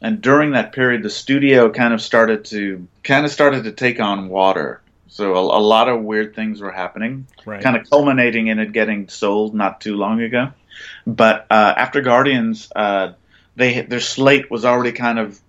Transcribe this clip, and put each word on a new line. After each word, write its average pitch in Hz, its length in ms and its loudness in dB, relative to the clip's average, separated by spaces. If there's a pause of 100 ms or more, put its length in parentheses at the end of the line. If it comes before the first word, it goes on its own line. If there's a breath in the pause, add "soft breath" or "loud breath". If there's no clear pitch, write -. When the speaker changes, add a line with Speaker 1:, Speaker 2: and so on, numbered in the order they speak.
Speaker 1:
and 110 200 -4
during 147 300 2
that 117 200 -2
period, 123 320 -2
the 104 60 -6
studio 135 600 4
kind 117 240 0
of 110 80 -2
started 113 440 0
to, 98 420 -8 (160)
kind 143 220 0
of 147 60 -4
started 139 340 0
to 107 80 -10
take 123 260 -2
on 98 300 -4
water. 92 520 -2 (280)
So 98 260 -2
a, 92 60 2
a 92 200 2
lot 110 280 4
of 117 120 -2
weird 107 320 -4
things 107 280 -8
were 98 100 -10
happening, 110 560 -10 (180)
Speaker 2:
Right. 104 160 -12
Speaker 1:
kind 127 140 0
of 113 140 -4
culminating 123 580 2
in 107 120 0
it 107 120 -4
getting 104 380 -2
sold 107 440 -2
not 101 280 -2
too 104 160 -6
long 104 240 0
ago. 120 320 -4 (520 loud breath)
But, 113 460 2
uh, 107 240 4
after 127 260 -2
Guardians, 123 720 0
uh, 98 380 -2 (420 soft breath)
they, 123 260 0
their 120 180 -6
slate 135 520 2
was 113 140 -6
already 123 260 2
kind 120 260 -2
of 107 320 -8